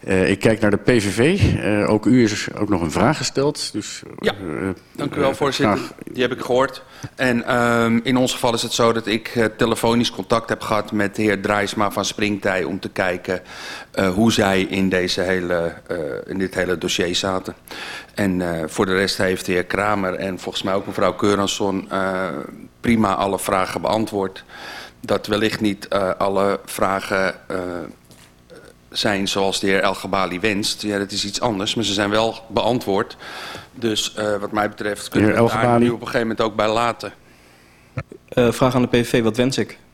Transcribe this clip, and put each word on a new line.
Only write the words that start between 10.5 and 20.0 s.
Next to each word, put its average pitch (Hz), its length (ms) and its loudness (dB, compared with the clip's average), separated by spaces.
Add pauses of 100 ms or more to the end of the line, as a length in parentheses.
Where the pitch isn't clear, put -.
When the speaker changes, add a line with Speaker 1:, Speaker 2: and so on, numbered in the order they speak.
Speaker 2:
gehad 104 300 -2
met 101 240 0
de 113 60 -2
heer 104 200 2
Drijsma 101 500 0
van 101 140 -2
Springtij 101 580 -2
om 87 160 -4
te 104 100 -8
kijken, 92 520 -2 (500)
eh, 95 180 2
hoe 107 220 4
zij 98 300 2
in 95 280 0
deze 92 320 0
hele, 87 520 0 (140)
eh, 87 100 -4 (280)
in 95 120 -6
dit 95 180 -2
hele 90 220 0
dossier 90 380 -2
zaten. 92 400 -4 (580)
En, 95 280 0
eh, 82 260 -2
voor 101 180 0
de 95 100 0
rest 95 220 2
heeft 95 280 0
de 98 60 -2
heer 90 140 2
Kramer 98 480 -2